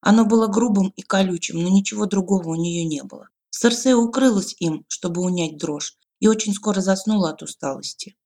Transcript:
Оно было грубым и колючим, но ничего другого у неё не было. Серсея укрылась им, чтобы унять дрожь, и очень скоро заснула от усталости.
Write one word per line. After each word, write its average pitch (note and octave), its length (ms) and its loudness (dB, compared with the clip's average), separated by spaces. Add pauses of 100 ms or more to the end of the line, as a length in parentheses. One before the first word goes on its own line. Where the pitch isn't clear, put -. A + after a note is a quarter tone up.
Оно A3 240 6
было A3 220 4
грубым G3+ 500 2
и G3 40 -18
колючим, F3+ 600 -2
но F3 80 0
ничего G3+ 380 2
другого F#3 420 0
у D#3+ 60 -2
неё E3+ 300 -2
не D3 180 -4
было. - 260 -20 (220)
Серсея A#3+ 440 2
укрылась A#3 640 2
им, D#3 300 -2
чтобы F3 320 -6
унять F3 360 -2
дрожь, D3+ 380 -8 (240)
и G3+ 80 4
очень G#3+ 260 2
скоро G3 280 -2
заснула F#3+ 500 0
от - 120 -12
усталости. - 720 -10 (100)